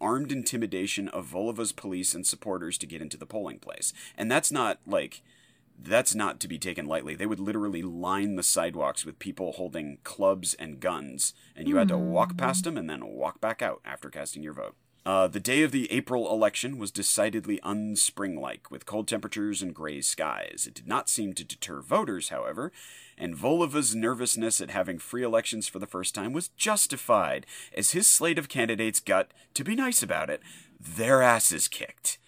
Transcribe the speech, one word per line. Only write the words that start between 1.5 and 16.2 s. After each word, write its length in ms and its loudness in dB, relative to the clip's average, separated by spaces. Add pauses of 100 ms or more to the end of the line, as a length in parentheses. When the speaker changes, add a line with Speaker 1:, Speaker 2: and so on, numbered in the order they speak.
Speaker 1:
police 420 -2
and 120 -4
supporters 500 -4
to 100 -6
get 140 -12
into 160 -10
the 80 -14
polling 340 -8
place. 360 -6 (240)
And 120 -2
that's 220 2
not, 340 2
like, 360 -2 (600)
that's 320 4
not 260 0
to 80 -4
be 100 -6
taken 260 -4
lightly. 300 -2
They 100 -4
would 160 -2
literally 400 -2
line 560 -2
the 60 -4
sidewalks 640 0
with 120 -12
people 340 -6
holding 520 -6
clubs 480 2
and 260 -8
guns, 540 -2 (240)
and 120 -4
you 80 4
had 120 6
to 80 4
walk 380 2
Speaker 2:
Mm. 20 -4
Speaker 1:
past 280 2
them 120 -2
and 140 -6
then 160 -8
walk 340 -4
back 220 -2
out 200 -2
after 280 -12
casting 320 -8
your 100 -8
vote. 240 -10 (300)
Uh, 200 6
the 140 0
day 220 4
of 100 4
the 180 0
April 400 0